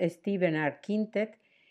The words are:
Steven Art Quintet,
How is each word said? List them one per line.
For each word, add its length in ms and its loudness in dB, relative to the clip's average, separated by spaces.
Steven 520 0
Art 280 -2
Quintet, 540 -2